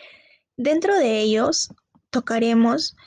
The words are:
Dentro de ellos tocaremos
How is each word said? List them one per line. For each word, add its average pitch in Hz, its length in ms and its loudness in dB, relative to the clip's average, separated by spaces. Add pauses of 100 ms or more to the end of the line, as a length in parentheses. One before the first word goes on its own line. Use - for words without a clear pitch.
(560)
Dentro 320 400 0
de 226 240 0
ellos 220 500 0 (400)
tocaremos 233 840 0 (100)